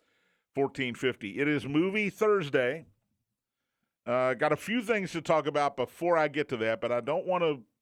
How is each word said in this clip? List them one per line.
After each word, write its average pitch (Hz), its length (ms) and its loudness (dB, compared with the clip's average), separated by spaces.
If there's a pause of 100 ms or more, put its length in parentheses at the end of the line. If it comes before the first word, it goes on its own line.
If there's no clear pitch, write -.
(520)
fourteen 135 440 -2
fifty. 113 420 -2
It 143 80 2
is 147 180 0
Movie 190 460 0
Thursday. 151 760 0 (1160)
Uh, 127 300 0
got 151 180 2
a 147 40 0
few 233 260 -4
things 202 300 -2
to 165 80 -4
talk 151 260 2
about 143 300 0
before 170 420 0
I 151 80 4
get 143 220 -2
to 131 80 -4
that, 110 240 0
but 117 100 -2
I 120 100 0
don't 143 260 -2
wanna, 170 320 0 (240)